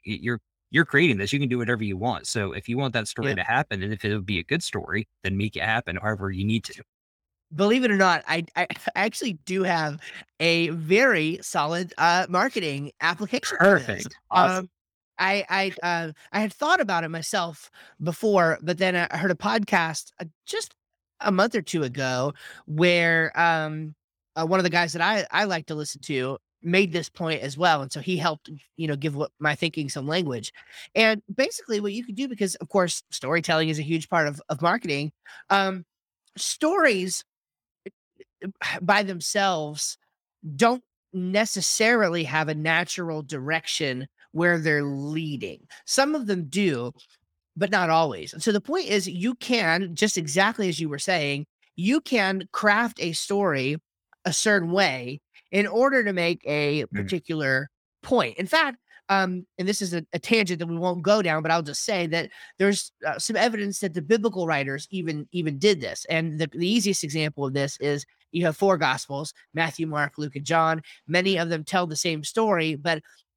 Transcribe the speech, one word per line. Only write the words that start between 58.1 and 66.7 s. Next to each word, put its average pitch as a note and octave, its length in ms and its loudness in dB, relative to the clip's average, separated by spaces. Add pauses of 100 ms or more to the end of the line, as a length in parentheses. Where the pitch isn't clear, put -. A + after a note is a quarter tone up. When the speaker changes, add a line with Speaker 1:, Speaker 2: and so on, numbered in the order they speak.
Speaker 2:
In F#3 100 -4
fact, D4 300 2 (300)
um, F#3 380 0 (140)
and F#3 80 -2
this G#3 160 -2
is F3 100 -4
a, E3 100 -2 (100)
a E3+ 60 -6
tangent F#3+ 400 2
that E3+ 80 -4
we E3+ 100 -4
won't F3 260 -2
go G#3 180 6
down, D#3 220 0
but D#3 80 0
I'll E3+ 100 4
just C#3+ 240 -8
say F3+ 220 0
that D#3+ 220 -2 (280)
there's, G3+ 340 2 (140)
uh, D3+ 140 -4
some A3 160 -4
evidence G#3 440 0
that F#3 140 -4
the E3+ 80 -2
biblical F#3+ 460 0
writers C#3 420 -2
even, D#3+ 420 -4
even D#3 280 -2
did G3 200 4
this. G2+ 300 -8
And D#3+ 300 -2
the, D#3+ 80 0
the D#3 200 -2
easiest G3+ 360 2